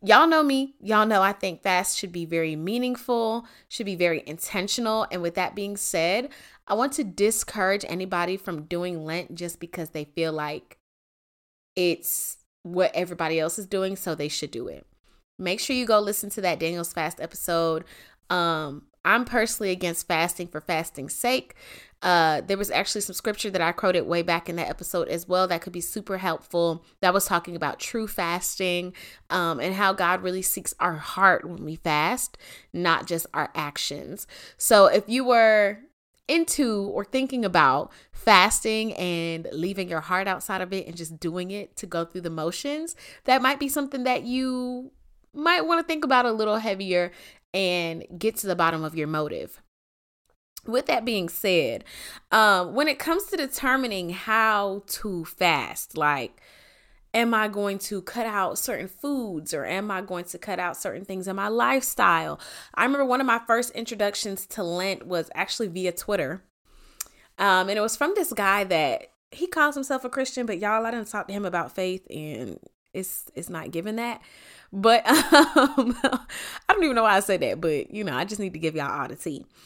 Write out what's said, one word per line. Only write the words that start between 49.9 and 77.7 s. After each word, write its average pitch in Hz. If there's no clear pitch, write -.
With 247
that 226
being 196
said, 147
um, 196
when 302
it 277
comes 330
to -
determining 254
how 202
to 180
fast, -
like, 147
am 233
I 214
going 202
to 190
cut 233
out 202
certain 196
foods 226
or 143
am 190
I 185
going 180
to -
cut 185
out 175
certain 180
things 190
in 190
my 202
lifestyle? 208
I -
remember 277
one 254
of 262
my 233
first 240
introductions 208
to -
Lent 180
was 170
actually 196
via 180
Twitter. 180
Um, 185
and 208
it 208
was 226
from 302
this 381
guy 202
that, 156
he 349
calls 294
himself 269
a 247
Christian, 254
but 202
y'all, 214
I 233
done 233
talked -
to 196
him 202
about 175
faith 185
and 127
it's, -
it's 170
not 170
given 185
that. 233
But, 226
<laughs> -
um, 269
I -
don't 403
even 269
know 226
why 208
I 202
said 196
that, 123
but, 156